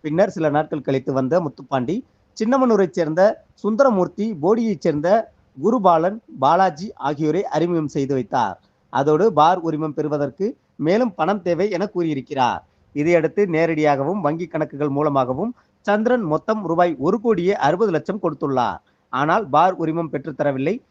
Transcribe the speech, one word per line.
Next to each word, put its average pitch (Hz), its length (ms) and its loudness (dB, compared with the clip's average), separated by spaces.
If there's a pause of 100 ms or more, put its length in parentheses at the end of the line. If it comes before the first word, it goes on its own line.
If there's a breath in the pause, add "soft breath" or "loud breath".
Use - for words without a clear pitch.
பின்னர் 170 340 0
சில 160 120 0
நாட்கள் 151 380 -2
கழித்து 135 260 -2
வந்த 131 220 0 (100)
முத்துப்பாண்டி, 135 520 -4 (400)
சின்னமனூரைச் 226 600 2
சேர்ந்த 160 240 0 (400)
சுந்தரமூர்த்தி, 214 640 2 (160)
போடியைச் 214 440 2
சேர்ந்த 151 220 0 (500)
குருபாலன், 185 600 2 (220)
பாலாஜி 170 480 2 (200)
ஆகியோரை 151 340 -2 (140)
அறிமுகம் 160 400 0
செய்து 139 180 -2
வைத்தார். 117 440 -2 (360)
அதோடு 151 400 2
பார் 160 260 4
உரிமம் 160 380 -4
பெறுவதற்கு 147 480 -4 (300)
மேலும் 208 400 0
பணம் 185 260 -2
தேவை 175 280 0
என 185 180 -2
கூறியிருக்கிறார். 135 760 -2 (340)
இதையடுத்து 160 520 2
நேரடியாகவும் 156 760 0
வங்கி 165 220 -2
கணக்குகள் 147 480 -4
மூலமாகவும் 143 560 0 (340 soft breath)
சந்திரன் 220 460 0
மொத்தம் 214 380 -2
ரூபாய் 170 280 2
ஒரு 175 240 0
கோடியே 196 320 0 (140)
அறுபது 185 240 0
லட்சம் 190 320 -4
கொடுத்துள்ளார். 131 580 -2 (320)
ஆனால் 160 360 0
பார் 175 340 2
உரிமம் 160 300 -4
பெற்றுத்தரவில்லை. 143 640 -4 (160)